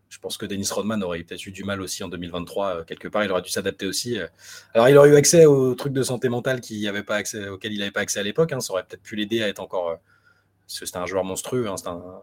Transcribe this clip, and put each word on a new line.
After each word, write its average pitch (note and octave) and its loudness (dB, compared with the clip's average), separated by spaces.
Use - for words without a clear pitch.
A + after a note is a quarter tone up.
je - -20
pense F#2+ -10
que - -10
Dennis G2 -6
Rodman G#2 -2
aurait F2 -6
peut-être F2+ -14
eu G2 -14
du F#2+ -12
mal G2 -4
aussi F#2 -8
en F2 -10
deux F2 -8
mille F2 -8
vingt-trois, F2 -4
euh, E2 -12
quelque - -12
part, G#2 0
il F#2+ -2
aurait F2+ 0
dû - -10
s'adapter G2 -4
aussi, A2 -6
euh. E2+ -6
Alors, A#2+ 6
il C#3+ 8
aurait D3 12
eu D3 10
accès D#3+ 8
aux C3 6
trucs C3+ -6
de C3+ 0
santé B2 -2
mentale A#2+ -2
qu'il A2 -12
y G#2 -4
avait G2+ -4
pas G#2+ -4
accès, G2+ -6
auxquels G2 -8
il G#2 -6
avait G2+ -4
pas G#2+ -4
accès G2+ -4
à - -4
l'époque, D3 0
hein, B2+ -4
ça G2 -6
aurait F#2 -2
peut-être - -20
pu - -12
l'aider G#2+ -2
à G#2 -2
être G2 -8
encore, F#2 -6
euh, E2 -4
parce - -14
que F2+ -12
c'était F#2 -10
un F2+ -6
joueur F#2 -2
monstrueux, G#2 -6
hein, F#2+ -6
c'était F2+ -12
un F2+ -12